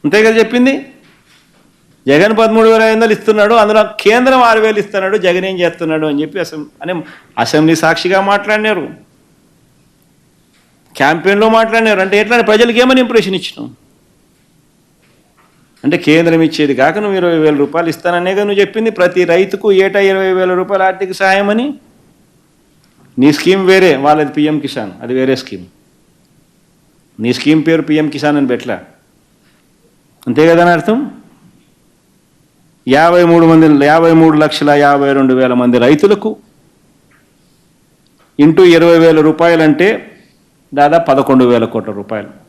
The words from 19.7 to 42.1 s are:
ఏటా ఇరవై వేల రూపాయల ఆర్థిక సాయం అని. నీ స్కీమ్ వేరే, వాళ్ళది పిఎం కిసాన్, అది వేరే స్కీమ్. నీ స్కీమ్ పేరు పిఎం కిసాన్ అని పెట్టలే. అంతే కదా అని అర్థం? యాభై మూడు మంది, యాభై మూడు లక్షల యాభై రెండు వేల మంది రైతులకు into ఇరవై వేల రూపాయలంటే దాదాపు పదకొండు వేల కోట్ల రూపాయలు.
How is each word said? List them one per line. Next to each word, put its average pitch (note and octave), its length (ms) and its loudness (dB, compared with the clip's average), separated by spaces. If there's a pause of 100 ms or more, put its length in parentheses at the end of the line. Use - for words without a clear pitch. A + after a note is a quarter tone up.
ఏటా G3 160 -2 (120)
ఇరవై F#3+ 260 -2
వేల F#3 220 -2
రూపాయల F#3+ 300 -4
ఆర్థిక F#3 280 -8
సాయం G3 360 0
అని. A#3+ 120 -4 (1500)
నీ C#3 80 4 (100)
స్కీమ్ F#3+ 340 0
వేరే, F#3+ 180 4 (160)
వాళ్ళది D3+ 300 0
పిఎం D3+ 280 -2
కిసాన్, A2 280 -10 (100)
అది A#2 160 -10
వేరే C3 240 0
స్కీమ్. F2+ 240 -18 (1600)
నీ A#2+ 160 -2
స్కీమ్ D3+ 280 0
పేరు E3 240 0
పిఎం D#3 240 -2
కిసాన్ D3 260 -2
అని B2+ 120 -2
పెట్టలే. A#2 260 -8 (1500)
అంతే D3 220 0
కదా E3+ 140 4
అని F3 80 2
అర్థం? G#3+ 520 -4 (1700)
యాభై E3+ 360 4
మూడు E3+ 220 4
మంది, D#3 400 4
యాభై E3 260 4
మూడు D#3+ 240 4
లక్షల D3 340 0
యాభై C#3+ 420 2
రెండు C3+ 220 0
వేల B2+ 200 0
మంది B2 240 0
రైతులకు G3 580 0 (2000)
into D#3+ 240 4
ఇరవై E3+ 340 4
వేల D#3+ 220 4
రూపాయలంటే D#3+ 960 0 (560)
దాదాపు D3+ 320 2
పదకొండు C3+ 380 2
వేల A#2+ 200 0
కోట్ల A2 280 -8
రూపాయలు. G2+ 360 -12 (200)